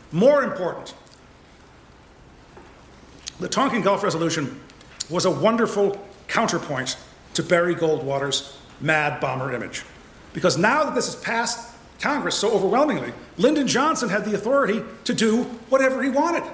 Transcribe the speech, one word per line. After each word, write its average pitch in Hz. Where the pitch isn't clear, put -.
More 262
important, 180
the 180
Tonkin 233
Gulf 196
Resolution 160
was 175
a 185
wonderful 202
counterpoint 147
to 160
Barry 175
Goldwater's 139
mad 147
bomber 131
image. 110
Because 165
now 240
that 254
this 233
has -
passed 226
Congress 226
so 202
overwhelmingly, 190
Lyndon 277
Johnson 247
had 196
the 214
authority 226
to 247
do 226
whatever 262
he 269
wanted. 302